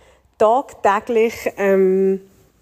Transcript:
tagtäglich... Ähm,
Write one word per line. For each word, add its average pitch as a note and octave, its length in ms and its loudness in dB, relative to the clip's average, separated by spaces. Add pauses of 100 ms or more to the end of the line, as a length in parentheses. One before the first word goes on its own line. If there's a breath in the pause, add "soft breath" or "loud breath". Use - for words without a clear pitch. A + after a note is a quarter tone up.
(380 soft breath)
tagtäglich... A3 1200 -2
Ähm, F#3+ 640 0 (400)